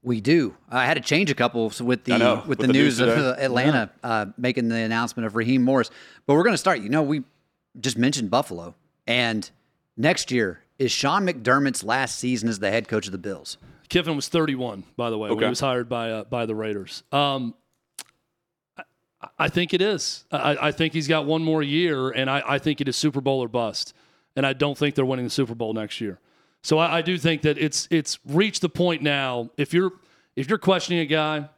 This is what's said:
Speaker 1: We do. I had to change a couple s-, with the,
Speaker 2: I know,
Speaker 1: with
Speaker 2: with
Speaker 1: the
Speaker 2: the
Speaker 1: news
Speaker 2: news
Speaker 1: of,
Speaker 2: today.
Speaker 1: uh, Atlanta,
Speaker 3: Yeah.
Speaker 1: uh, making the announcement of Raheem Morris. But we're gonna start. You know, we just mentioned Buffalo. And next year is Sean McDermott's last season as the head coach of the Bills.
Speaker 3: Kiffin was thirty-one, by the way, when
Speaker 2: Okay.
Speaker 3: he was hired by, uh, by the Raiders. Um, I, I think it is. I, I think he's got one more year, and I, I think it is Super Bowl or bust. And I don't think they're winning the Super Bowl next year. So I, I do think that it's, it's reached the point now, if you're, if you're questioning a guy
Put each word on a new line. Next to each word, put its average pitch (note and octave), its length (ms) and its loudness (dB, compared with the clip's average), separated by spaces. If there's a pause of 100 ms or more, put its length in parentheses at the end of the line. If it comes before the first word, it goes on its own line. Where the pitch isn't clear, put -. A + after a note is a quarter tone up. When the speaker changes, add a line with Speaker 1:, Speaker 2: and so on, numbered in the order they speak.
Speaker 1:
We A#2+ 200 -2
do. C3+ 340 2 (140)
I B2 160 0
had D3 80 2
to D3 100 -2
change D#3+ 280 2
a C3 40 0
couple A#2+ 300 2
s-, G#2+ 160 -6
with A#2+ 240 0
the, B2 80 2
Speaker 2:
I A#2+ 40 4
know, A#2 180 4
Speaker 1:
with - 120 -8
Speaker 2:
with C#3 120 -2
Speaker 1:
the C3+ 80 2
Speaker 2:
the B2 60 4
Speaker 1:
news C3+ 280 4
Speaker 2:
news - 80 4
Speaker 1:
of, A#2 80 4
Speaker 2:
today. C#3+ 100 2 (140)
Speaker 1:
uh, C3+ 40 0
Atlanta, B2+ 460 2 (140)
Speaker 3:
Yeah. A#2+ 40 -4
Speaker 1:
uh, A2 160 0 (120)
making B2 320 0
the A2+ 80 0
announcement A2+ 500 -2
of G#2 80 -6
Raheem A#2+ 300 2
Morris. C3 240 2 (360)
But C#3+ 100 4
we're E3 100 6
gonna A3+ 100 4
start. E3 240 0
You G2+ 80 -8
know, D3 160 2
we D3 200 -2 (580)
just B2+ 160 -4
mentioned A#2+ 340 0
Buffalo. F2+ 420 -2 (340)
And A2+ 420 0 (480)
next D3+ 340 2
year G#2+ 300 0 (160)
is B2 140 0
Sean F3+ 340 0
McDermott's C3+ 580 2
last A#2+ 360 -2
season B2 280 -2
as G#2+ 120 -2
the G2 100 0
head A2 180 0
coach G#2+ 200 -2
of F#2+ 40 -10
the F#2+ 60 -8
Bills. F2+ 400 -10 (320)
Speaker 3:
Kiffin E3 260 0
was C#3 120 -6
thirty-one, B2+ 560 -2 (140)
by A#2+ 120 -2
the A2+ 80 -2
way, G#2+ 120 -4
when A2 100 0
Speaker 2:
Okay. A2+ 80 2
Speaker 3:
he - 20 2
was B2 120 -4
hired B2 280 -2
by, A#2 220 -4
uh, A2 140 -6
by A#2 200 -4
the A2 80 -4
Raiders. G#2+ 480 -6 (100)
Um, C#3 440 0 (1200)
I, - 60 -16 (560)
I D#3+ 100 2
think F3 240 0
it F3 80 2
is. G3 500 -2
I, C#3+ 360 2
I D3 40 2
think D#3+ 220 0
he's D#3 140 -2
got D#3 180 2
one D#3+ 180 0
more D#3+ 200 2
year, C#3+ 480 0
and C3 180 0
I, C3+ 160 0
I C#3 140 0
think C#3+ 220 -2
it C3+ 60 0
is B2 80 -2
Super C#3+ 240 0
Bowl C3+ 240 2
or A#2+ 40 -4
bust. A2+ 480 -4 (400)
And C3+ 100 2
I C3+ 80 2
don't C#3 240 0
think C#3+ 160 0
they're C3+ 120 2
winning B2+ 200 -2
the A2 60 -6
Super A#2+ 240 0
Bowl A2+ 180 -4
next G#2+ 260 -6
year. G2+ 200 -8 (420)
So D#3 160 2
I, E3 220 2
I - 20 -2
do F3+ 160 0
think D#3 240 0
that D3 160 2
it's, D3 320 -2
it's D#3+ 380 0
reached F3+ 340 2
the F3 80 0
point E3+ 320 0
now, C3 560 -2
if D3 160 -2
you're, F3+ 180 4 (440)
if C3+ 140 -6
you're G#3+ 100 2
questioning F3+ 400 2
a D#3+ 80 0
guy D3+ 500 -2